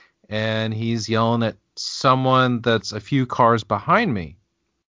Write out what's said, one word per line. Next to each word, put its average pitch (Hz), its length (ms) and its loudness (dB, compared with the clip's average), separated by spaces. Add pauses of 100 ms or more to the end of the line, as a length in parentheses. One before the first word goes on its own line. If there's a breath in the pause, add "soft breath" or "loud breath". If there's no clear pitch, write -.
(300 soft breath)
and 110 440 -4
he's 113 360 -4
yelling 117 340 0
at 107 140 -4 (180)
someone 131 840 2
that's 117 320 0
a 120 60 -8
few 131 260 0
cars 117 380 2
behind 165 500 0
me. 82 240 -8 (600)